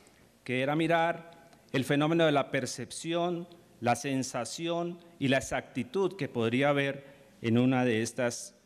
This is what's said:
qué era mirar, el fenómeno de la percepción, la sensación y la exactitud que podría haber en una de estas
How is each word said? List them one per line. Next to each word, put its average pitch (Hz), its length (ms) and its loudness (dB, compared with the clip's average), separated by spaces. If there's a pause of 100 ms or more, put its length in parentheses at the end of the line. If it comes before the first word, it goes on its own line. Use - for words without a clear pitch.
(420)
qué 127 200 -2
era 139 120 0
mirar, 165 560 0 (420)
el 135 120 0
fenómeno 156 420 2
de 156 60 4
la 139 180 2
percepción, 165 960 -4 (340)
la 117 140 2
sensación 156 1040 -4 (220)
y 139 80 2
la 135 100 4
exactitud 135 800 -2
que 139 120 -4
podría 123 420 2
haber 139 420 -2 (300)
en 117 160 4
una 127 260 4
de 113 180 2
estas 120 520 -4 (120)